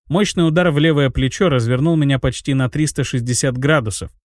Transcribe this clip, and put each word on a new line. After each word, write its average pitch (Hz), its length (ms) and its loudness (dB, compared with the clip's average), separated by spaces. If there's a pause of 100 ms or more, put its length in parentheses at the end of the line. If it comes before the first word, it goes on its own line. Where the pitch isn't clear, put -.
Мощный 175 380 0
удар 170 240 2
в 143 80 0
левое 147 300 2
плечо 131 400 0
развернул 131 480 0
меня 139 220 2
почти 135 340 -4
на 131 160 0
триста 151 360 -2
шестьдесят 123 520 -2
градусов, 127 540 -2 (140)